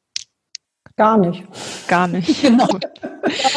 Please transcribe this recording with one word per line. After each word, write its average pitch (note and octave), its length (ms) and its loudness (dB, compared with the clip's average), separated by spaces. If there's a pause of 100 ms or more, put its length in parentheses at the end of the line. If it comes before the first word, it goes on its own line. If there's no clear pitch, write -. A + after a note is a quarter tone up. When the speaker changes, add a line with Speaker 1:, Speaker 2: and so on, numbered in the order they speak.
(960)
Speaker 1:
Gar A3 220 4
nicht. F3 260 -2 (440)
Speaker 2:
Gar F3+ 200 2
nicht. F3 340 -2
Speaker 3:
<laughs> - 0 -
Genau. A#3+ 240 4 (920)